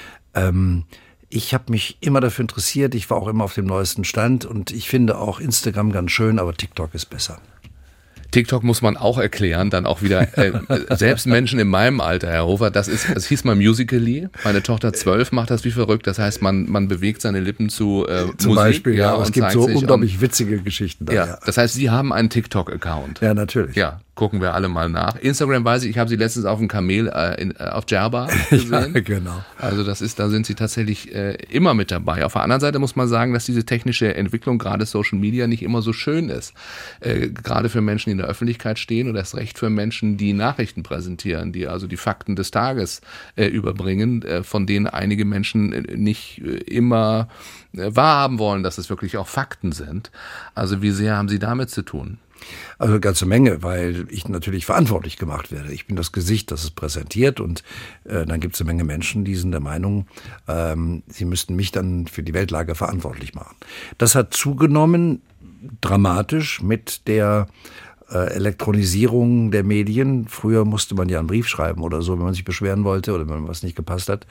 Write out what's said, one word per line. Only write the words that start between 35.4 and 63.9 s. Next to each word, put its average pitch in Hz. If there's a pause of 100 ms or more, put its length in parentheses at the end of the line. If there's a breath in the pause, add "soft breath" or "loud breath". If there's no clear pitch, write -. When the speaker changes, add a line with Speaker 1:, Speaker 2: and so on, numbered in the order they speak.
Speaker 2:
nicht 117
immer 113
so 113
schön 151
ist. 64 (460 loud breath)
Äh, -
gerade 117
für 113
Menschen, 107
die -
in 95
der 90
Öffentlichkeit 117
stehen 120
oder 107
erst -
recht -
für 113
Menschen, 107
die 101
Nachrichten 110
präsentieren, 87
die 90
also 92
die 90
Fakten 101
des 95
Tages, 117 (380 loud breath)
äh, 107
überbringen, 101
äh, 87
von 98
denen 101
einige 104
Menschen, 101
äh, -
nicht, -
äh, -
immer, 113 (420 loud breath)
äh, 95
wahrhaben 139
wollen, 101
dass 92
es 92
wirklich 98
auch 98
Fakten -
sind. 78 (440 loud breath)
Also 98
wie 104
sehr 104
haben 101
Sie 104
damit 120
zu -
tun? 73 (600 loud breath)
Speaker 1:
Also 107
eine 107
ganze 95
Menge, 101
weil 87
ich -
natürlich 92
verantwortlich 101
gemacht 76
werde. 71
Ich -
bin 98
das 85
Gesicht, 98
das 78
es 78
präsentiert 78
und, 85 (420 loud breath)
äh, 85
dann 80
gibt's 87
eine 80
Menge 82
Menschen, 78
die 98
sind 90
der 80
Meinung, 87 (400 loud breath)
ähm, 82
sie -
müssten 90
mich 95
dann 90
für -
die 80
Weltlage 85
verantwortlich -
machen. - (420 loud breath)